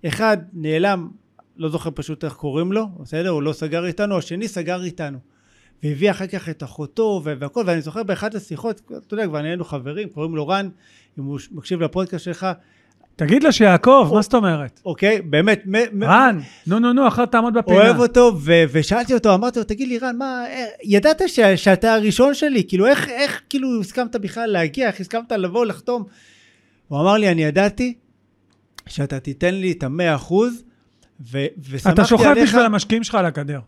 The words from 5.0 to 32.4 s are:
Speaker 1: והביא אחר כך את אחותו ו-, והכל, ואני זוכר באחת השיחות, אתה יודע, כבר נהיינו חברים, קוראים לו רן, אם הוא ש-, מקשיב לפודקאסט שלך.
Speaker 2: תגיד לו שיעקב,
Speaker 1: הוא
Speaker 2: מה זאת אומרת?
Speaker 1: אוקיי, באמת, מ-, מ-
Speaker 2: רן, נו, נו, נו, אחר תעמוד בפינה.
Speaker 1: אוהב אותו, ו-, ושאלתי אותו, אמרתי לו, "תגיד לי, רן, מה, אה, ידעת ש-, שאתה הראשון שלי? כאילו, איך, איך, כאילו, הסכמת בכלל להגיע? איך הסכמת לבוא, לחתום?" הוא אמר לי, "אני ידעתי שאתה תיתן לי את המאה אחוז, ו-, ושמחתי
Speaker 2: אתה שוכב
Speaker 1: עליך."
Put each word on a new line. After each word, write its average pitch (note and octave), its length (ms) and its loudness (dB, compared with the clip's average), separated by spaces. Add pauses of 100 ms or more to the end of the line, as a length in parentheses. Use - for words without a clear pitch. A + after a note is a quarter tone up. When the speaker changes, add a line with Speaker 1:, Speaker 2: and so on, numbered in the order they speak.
Speaker 1:
והביא D3+ 280 0
אחר F#3+ 160 -6
כך F3+ 220 -10
את D#3 140 -12
אחותו F#3 600 -4
ו-, D3+ 160 -6
והכל, C#3+ 280 -6
ואני E3+ 140 -2
זוכר D#3+ 220 -10
באחת G3+ 320 -6
השיחות, G#3 460 -10 (260)
אתה - 60 -10
יודע, G#3 140 -4
כבר D3+ 140 -6
נהיינו E3 240 -6
חברים, D3 440 -10
קוראים D#3+ 260 -8
לו D3 120 -4
רן, G3 220 -2 (500)
אם C#3 40 -10
הוא C#3 160 -8
ש-, - 120 -20
מקשיב E3+ 300 -6
לפודקאסט F3 440 -6
שלך. F3+ 220 -8 (680)
Speaker 2:
תגיד F#3 280 2
לו D#4 100 6
שיעקב, A3 560 6
Speaker 1:
הוא D#3+ 60 2
Speaker 2:
מה G#3+ 60 4
זאת - 120 -2
אומרת? E3 520 0
Speaker 1:
אוקיי, G3 360 0
באמת, F3+ 440 2
מ-, G#3 340 -2
מ- G3+ 40 -2
Speaker 2:
רן, A3 360 4 (280)
נו, G3 120 0
נו, A#3+ 140 2
נו, C4 140 4
אחר A#3+ 180 0
תעמוד A#3 280 0
בפינה. G#3+ 260 4
Speaker 1:
אוהב A#3 200 6
אותו, A#3+ 400 6
ו-, E3 320 4
ושאלתי G#3+ 420 0
אותו, A3 200 4
אמרתי A#3+ 260 0
לו, G#3+ 60 -4
"תגיד A3 220 -6
לי, B3 120 -4
רן, B3 180 -6
מה, B3+ 300 -8
אה, B3+ 180 -10 (180)
ידעת G#3+ 440 4
ש-, - 120 -2 (160)
שאתה G3+ 380 4
הראשון A3 400 2
שלי? C4+ 300 0
כאילו, F#3+ 240 0
איך, C#4 220 2
איך, C4+ 400 -6
כאילו, B3+ 320 -2
הסכמת A#3+ 340 -6
בכלל A3+ 340 -6
להגיע? F3+ 380 -2
איך G3 120 -6
הסכמת A#3 320 -8
לבוא, G#3 340 -2
לחתום?" A3+ 380 -6 (840)
הוא C#3+ 140 -4
אמר F#3+ 160 4
לי, G#3 140 2
"אני E3 120 0
ידעתי G3+ 500 0 (960)
שאתה C#3 320 -6
תיתן F3 360 -2
לי F#3 160 -2
את E3+ 120 -6
המאה D#3 320 0
אחוז, G#3+ 480 -2 (680)
ו-, C#3 140 -4 (240)
ושמחתי C3+ 200 0 (120)
Speaker 2:
אתה - 60 6
שוכב A#3 180 4
Speaker 1:
עליך." C#4 240 6